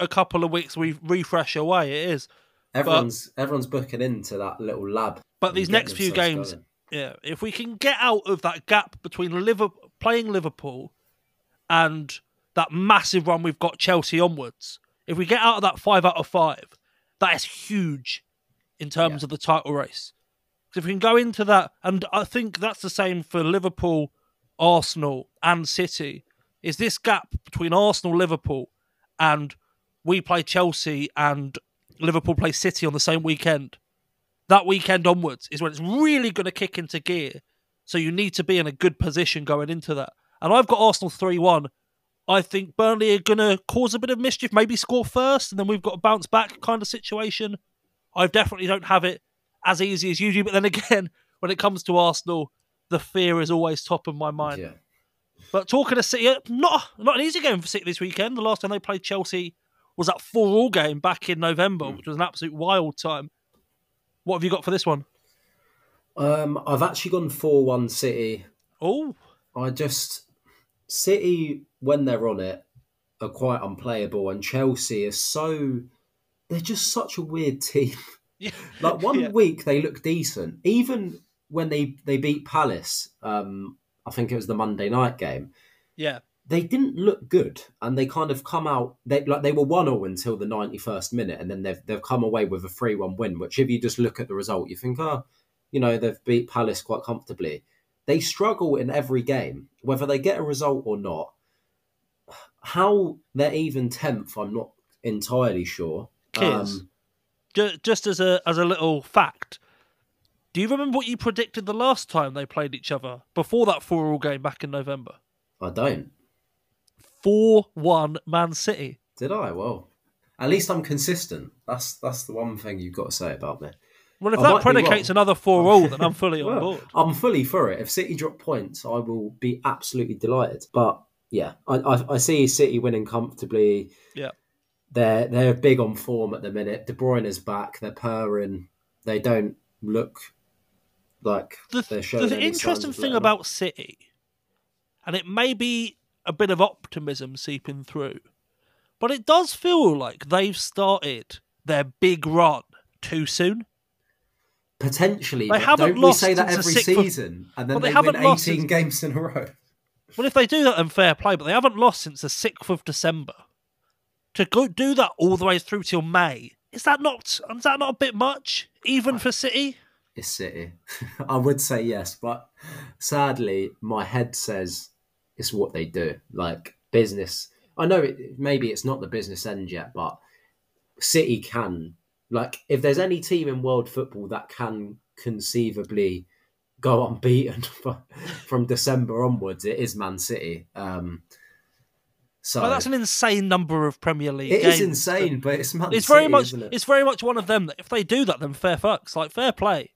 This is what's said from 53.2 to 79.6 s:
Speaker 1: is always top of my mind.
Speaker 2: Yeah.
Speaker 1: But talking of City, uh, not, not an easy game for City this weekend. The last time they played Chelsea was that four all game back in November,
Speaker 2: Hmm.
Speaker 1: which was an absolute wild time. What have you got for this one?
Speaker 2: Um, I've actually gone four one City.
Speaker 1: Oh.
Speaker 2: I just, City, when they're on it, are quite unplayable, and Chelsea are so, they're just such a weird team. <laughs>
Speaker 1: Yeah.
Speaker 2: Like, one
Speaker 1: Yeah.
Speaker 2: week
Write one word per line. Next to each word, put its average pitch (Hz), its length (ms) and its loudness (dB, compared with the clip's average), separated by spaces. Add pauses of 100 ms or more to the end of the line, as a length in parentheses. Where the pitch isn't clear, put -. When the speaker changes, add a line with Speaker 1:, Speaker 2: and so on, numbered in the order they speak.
Speaker 1:
is 156 100 -2
always 165 320 0
top - 240 -4
of 151 80 -8
my 151 160 -4
mind. 151 300 -6
Speaker 2:
Yeah. 80 100 -12 (800)
Speaker 1:
But 190 160 0
talking 254 300 2
of 240 80 2
City, 240 220 2
uh, 262 120 4 (100)
not, 285 480 2
not 247 220 2
an - 60 0
easy 320 140 -2
game 240 220 0
for 160 60 -12
City 196 180 -6
this 175 140 -6
weekend. 196 380 -4
The 226 40 -4
last 214 200 0
time 196 100 -4
they 202 80 -4
played 196 240 -6
Chelsea 180 520 -6 (420)
was 170 100 0
that - 140 -2
four 220 260 2
all 220 220 4
game 151 300 2
back 180 300 -2
in 170 100 -2
November, 165 460 0
Speaker 2:
Hmm. 139 120 -8
Speaker 1:
which - 100 -14
was 156 80 -8
an 160 60 -4
absolute 165 320 -6
wild 165 440 0
time. 147 320 -6 (920)
What 185 140 -2
have 160 60 -2
you 180 60 0
got 185 140 -2
for 180 80 -2
this 185 140 -2
one? 143 200 0 (1120)
Speaker 2:
Um, 147 520 0
I've 139 160 0
actually 180 280 -2
gone 175 180 0
four 143 360 4
one 123 240 2
City. 113 560 -4 (360)
Speaker 1:
Oh. 254 340 -2 (400)
Speaker 2:
I 127 140 -4
just, 135 540 -6 (640)
City, 170 760 0 (160)
when 143 260 2
they're 117 220 0
on 101 120 -2
it, 92 240 -8 (580)
are 107 80 -8
quite 127 320 -2
unplayable, 98 720 -4
and 101 120 -8
Chelsea 127 640 -2
are 101 40 -6
so, 147 720 -4 (680)
they're 170 100 -4
just 170 320 -2
such - 260 -4
a 180 40 -4
weird 156 400 -2
team. 135 360 0
<laughs> - 100 -18 (320)
Speaker 1:
Yeah. 202 120 -10 (300)
Speaker 2:
Like, 165 200 0
one 254 200 2
Speaker 1:
Yeah. 233 80 -2
Speaker 2:
week 202 340 4